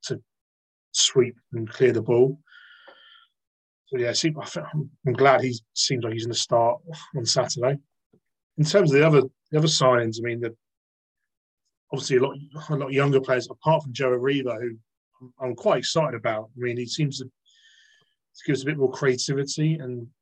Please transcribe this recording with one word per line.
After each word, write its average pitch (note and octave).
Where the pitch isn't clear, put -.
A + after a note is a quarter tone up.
to A2+
sweep -
and A2+
clear B2
the A2
ball. A#2+
So C3
yeah, A#2+
I -
see, D#3+
I -
think, -
I'm, D3+
I'm C3
glad B2+
he B2+
seems A#2+
like A2+
he's A2+
gonna A#2
start A#2
on B2+
Saturday. B2
In D3+
terms F3+
of C3+
the D3+
other, D3+
the D3+
other D#3
signings, A#2+
I A2+
mean, A#2
the, A#2
obviously C3
a B2
lot, C#3
a D#3
lot C#3
younger C#3
players, B2+
apart D#3
from B2+
Joe B2+
Aribo, B2
who A#2
I'm, B2+
I'm B2+
quite E3+
excited D3+
about. A2+
I -
mean, A#2+
he B2
seems C3
to, C3
to -
give D3
us B2+
a -
bit D3
more C3
creativity C#3
and B2